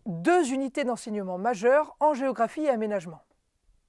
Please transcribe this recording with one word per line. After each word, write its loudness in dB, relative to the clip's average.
deux 2
unités -4
d'enseignement -6
majeures 2
en 4
géographie -2
et 2
aménagement. -4